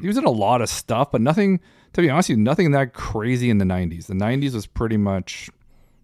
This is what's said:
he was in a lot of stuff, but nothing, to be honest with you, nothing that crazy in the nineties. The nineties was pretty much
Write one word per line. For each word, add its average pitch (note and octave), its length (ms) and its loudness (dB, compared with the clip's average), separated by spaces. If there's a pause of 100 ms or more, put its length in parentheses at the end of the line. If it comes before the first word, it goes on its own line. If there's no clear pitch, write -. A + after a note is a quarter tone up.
he F3 40 -4
was G#3 100 0
in C4+ 80 0
a - 40 2
lot A#2 320 2
of G#2+ 80 -2
stuff, - 420 -4
but A#2+ 100 0
nothing, F#3 380 2 (340)
to F3 100 0
be D#3 80 4
honest F3 180 0
with B2+ 80 2
you, G#2+ 60 4
nothing D#3 280 2
that C#3 220 0
crazy A#2+ 560 -2
in G#2+ 80 4
the G2 80 2
nineties. F2 400 -2
The G2 80 -10
nineties B2+ 400 -2
was G#2+ 140 -6
pretty A2+ 300 -4
much G2 520 -4 (540)